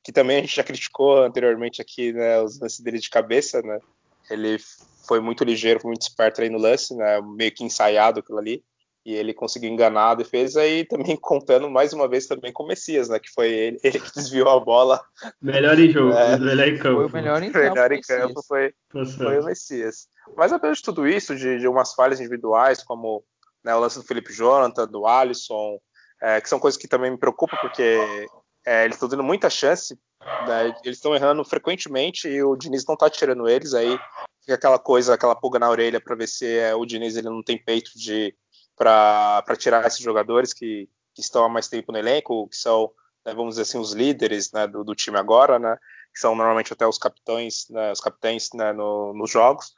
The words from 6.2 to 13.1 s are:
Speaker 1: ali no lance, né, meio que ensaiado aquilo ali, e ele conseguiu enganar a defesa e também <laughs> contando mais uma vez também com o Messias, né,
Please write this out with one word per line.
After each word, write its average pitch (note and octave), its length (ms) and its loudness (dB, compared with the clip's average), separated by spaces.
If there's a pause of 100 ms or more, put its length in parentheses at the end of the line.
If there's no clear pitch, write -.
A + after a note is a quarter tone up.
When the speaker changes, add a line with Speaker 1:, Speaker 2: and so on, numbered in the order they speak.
Speaker 1:
ali A2+ 80 0
no A2 80 -4
lance, A#2+ 380 0
né, G#2 260 0
meio G#2+ 320 -4
que - 100 -12
ensaiado G#2+ 580 2
aquilo G#2+ 180 -8
ali, A2 240 -8 (420)
e A2 80 -10
ele G#2+ 220 -6
conseguiu A#2 340 -8
enganar A2+ 420 4
a A#2 40 2
defesa C3+ 500 0
e D#3+ 180 0
também D#3 320 -4
<laughs> - 60 -10
contando C#3 480 2
mais C#3 240 2
uma C#3+ 140 -2
vez B2+ 180 -2
também B2+ 260 -8
com - 120 -12
o D3+ 40 -12
Messias, D3+ 400 -2
né, A2 120 -2